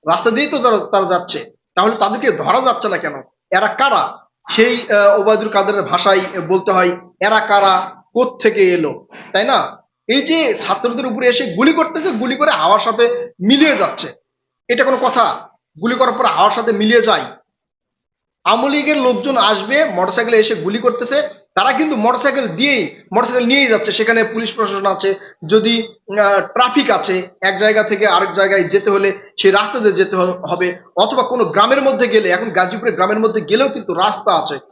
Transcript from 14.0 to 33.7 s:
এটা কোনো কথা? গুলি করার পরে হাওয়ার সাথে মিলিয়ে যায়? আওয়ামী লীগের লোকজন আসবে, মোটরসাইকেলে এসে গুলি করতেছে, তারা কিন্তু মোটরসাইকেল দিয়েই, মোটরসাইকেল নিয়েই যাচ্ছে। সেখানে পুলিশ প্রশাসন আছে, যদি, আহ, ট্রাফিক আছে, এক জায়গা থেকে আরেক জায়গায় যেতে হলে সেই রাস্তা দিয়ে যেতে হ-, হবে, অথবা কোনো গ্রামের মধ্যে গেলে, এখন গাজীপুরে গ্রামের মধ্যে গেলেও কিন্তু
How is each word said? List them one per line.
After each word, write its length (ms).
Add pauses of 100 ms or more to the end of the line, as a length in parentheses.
এটা 160
কোনো 140
কথা? 520 (320)
গুলি 140
করার 180
পরে 140
হাওয়ার 240
সাথে 200
মিলিয়ে 300
যায়? 200 (1200)
আওয়ামী 260
লীগের 280
লোকজন 400
আসবে, 480
মোটরসাইকেলে 520
এসে 180
গুলি 220
করতেছে, 440 (340)
তারা 180
কিন্তু 220
মোটরসাইকেল 520
দিয়েই, 480 (200)
মোটরসাইকেল 320
নিয়েই 200
যাচ্ছে। 240
সেখানে 320
পুলিশ 300
প্রশাসন 320
আছে, 300 (320)
যদি, 400 (320)
আহ, 200
ট্রাফিক 520
আছে, 380 (120)
এক 160
জায়গা 260
থেকে 240
আরেক 240
জায়গায় 320
যেতে 260
হলে 220 (300)
সেই 100
রাস্তা 280
দিয়ে 120
যেতে 240
হ-, 300
হবে, 300 (200)
অথবা 280
কোনো 220
গ্রামের 360
মধ্যে 260
গেলে, 220
এখন 200
গাজীপুরে 420
গ্রামের 280
মধ্যে 220
গেলেও 280
কিন্তু 240